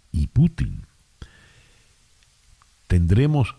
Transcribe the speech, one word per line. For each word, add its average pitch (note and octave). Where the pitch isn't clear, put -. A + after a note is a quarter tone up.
y D2
Putin? -
¿Tendremos G#2+